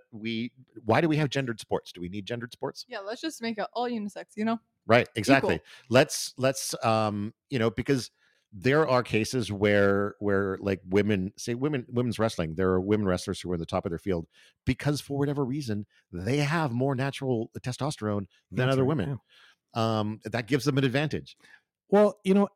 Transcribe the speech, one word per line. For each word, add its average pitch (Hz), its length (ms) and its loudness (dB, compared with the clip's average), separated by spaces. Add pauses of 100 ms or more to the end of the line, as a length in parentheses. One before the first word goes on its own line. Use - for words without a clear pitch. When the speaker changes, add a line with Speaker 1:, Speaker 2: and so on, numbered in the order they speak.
(120)
Speaker 1:
we, 113 400 -6 (340)
why 113 160 4
do 170 60 4
we 151 100 2
have 151 120 0
gendered 123 300 -4
sports? - 320 -4
Do 90 100 -16
we 87 80 -6
need 98 160 -10
gendered 120 260 -8
sports? - 360 -10
Speaker 2:
Yeah, 240 120 -12
let's 208 220 -10
just 311 220 -8
make 226 160 -4
it 185 140 -4
all 247 140 -2
unisex, 208 380 -8 (100)
you 214 100 -2
know? 226 140 0 (280)
Speaker 1:
Right, 117 280 6
exactly. 110 400 4
Speaker 2:
Equal. - 100 -8 (240)
Speaker 1:
Let's, 135 480 2
let's, 131 360 -2 (100)
um, 110 520 0 (160)
you 131 80 0
know, 113 100 2
because 123 400 -2 (420)
there 135 380 2
are 123 140 4
cases 110 480 0
where, 101 680 4
where, 98 440 0
like, 98 280 0
women, 101 480 2
say 120 160 -6
women, 135 360 -4
women's 120 280 -2
wrestling, 85 380 -2
there 92 140 2
are 92 120 4
women 104 240 2
wrestlers 90 340 -2
who 87 120 -8
are - 20 -2
in 85 60 -2
the 80 80 -8
top 92 180 -2
of 92 60 -6
their 82 80 -4
field 85 260 -2 (400)
because 143 340 -2
for 139 200 -6
whatever 143 260 0
reason, 117 400 -4 (260)
they 95 260 -2
have 147 340 0
more 131 240 0
natural 131 640 -2
testosterone 107 680 -4 (240)
than 120 160 0
Speaker 3:
That's 135 80 2
Speaker 1:
other 135 80 4
Speaker 3:
right, 127 60 2
Speaker 1:
women. 139 220 0
Speaker 3:
yeah. 131 80 -6 (580)
Speaker 1:
Um, 110 500 0
that 110 220 -6
gives 131 180 0
them 143 140 2
an 135 40 2
advantage. 131 540 -2 (520)
Speaker 3:
Well, 202 340 4
you 190 100 4
know, 202 220 4